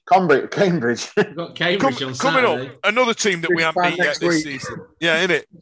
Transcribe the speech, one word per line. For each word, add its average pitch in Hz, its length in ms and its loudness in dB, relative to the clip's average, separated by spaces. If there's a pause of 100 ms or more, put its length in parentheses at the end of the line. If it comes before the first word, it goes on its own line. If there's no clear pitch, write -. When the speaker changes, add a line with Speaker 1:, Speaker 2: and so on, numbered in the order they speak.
(120)
Speaker 1:
Cambridge, 170 380 4
Cambridge. 151 600 0
<laughs> - 40 -20
Speaker 2:
We've 196 200 0
got 160 180 -10
Cambridge 196 460 0
Speaker 3:
Com-, 135 80 -4
Speaker 2:
on 127 60 -8
Speaker 3:
coming 254 300 0
Speaker 2:
Saturday. 143 240 0
Speaker 3:
up, 123 160 -20
another 226 300 2
team 185 260 -2
that 165 80 -2
we 175 80 2
Speaker 4:
This 165 80 0
Speaker 3:
haven't 160 180 0
Speaker 4:
time 175 100 0
Speaker 3:
beat 175 80 -6
yet 175 40 2
Speaker 4:
next 147 160 -2
Speaker 3:
this 170 80 0
Speaker 4:
week. 156 320 -2
Speaker 3:
season. - 260 -12 (140)
Yeah, 165 260 2
innit? 165 180 0 (180)